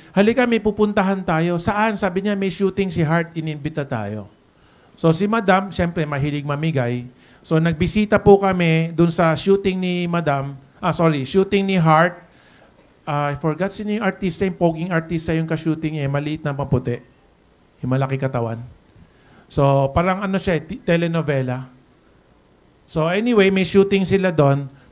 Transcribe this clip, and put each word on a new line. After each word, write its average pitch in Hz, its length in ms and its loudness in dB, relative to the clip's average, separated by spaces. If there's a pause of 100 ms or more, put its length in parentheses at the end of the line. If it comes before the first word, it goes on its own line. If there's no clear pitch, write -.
(160)
"Halika, 226 320 4
may 233 100 2
pupuntahan 208 640 0
tayo." 170 380 0
"Saan?" 208 400 0
Sabi 190 240 -2
niya, 208 100 -2
"May 196 140 -2
shooting 190 400 -2
si 165 160 -2
Heart, 165 320 0
inimbita 151 480 -6
tayo." 107 420 -6 (680)
So 165 160 2
si 185 160 0
Madam, 196 420 2
siyempre 170 380 -4
mahilig 143 400 -4
mamigay. 139 560 -2 (420)
So 160 160 2
nagbisita 208 560 2
po 202 240 8
kami 165 540 0
dun 170 160 4
sa 165 240 2
shooting 196 420 0
ni 180 160 -2 (160)
Madam, 143 460 -2 (240)
ah, - 160 0
sorry, 160 260 2
shooting 196 460 0
ni 190 80 0
Heart. 165 500 2 (800)
Ah, 147 240 -4
I 139 80 -6
forgot 165 320 -2
sino 208 220 -6
yung 214 100 -4
artista, 190 400 -4
yung 190 160 -4
poging 170 320 -2
artista 165 400 -4
yung 160 160 -2
ka-shooting 160 480 -4
niya, 143 140 -4
eh, - 20 -2
maliit 147 320 -4
na 147 80 -4
maputi. 131 480 -2 (800)
Yung 127 160 -2
malaki 135 240 -2
katawan. 120 400 -4 (880)
So, 139 480 2
parang 185 320 0
ano 190 160 -2
siya, 170 160 0
eh, - 80 -4
ti-, 220 160 -12
telenovela. 147 880 -2 (1200)
So, 160 160 0
anyway, 208 480 2
may 190 80 2
shooting 196 400 2
sila 185 320 0
doon. 139 320 2 (260)